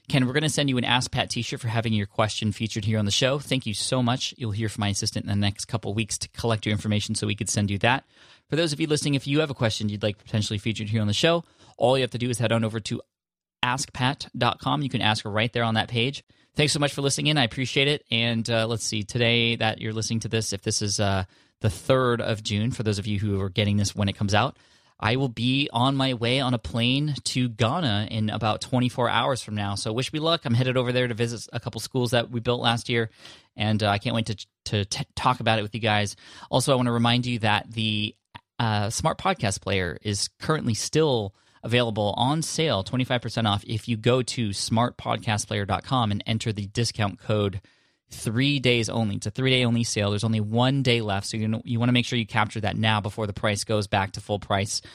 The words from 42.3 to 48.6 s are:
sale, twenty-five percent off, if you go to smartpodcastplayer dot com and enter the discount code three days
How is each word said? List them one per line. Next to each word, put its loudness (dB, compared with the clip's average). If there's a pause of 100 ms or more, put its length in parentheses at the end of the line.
sale, 0
twenty-five -2
percent -2
off, 2
if -6
you -2
go 2
to -4
smartpodcastplayer -2
dot -2
com 0
and -2
enter -2
the -4
discount -2
code 0 (500)
three 0
days 4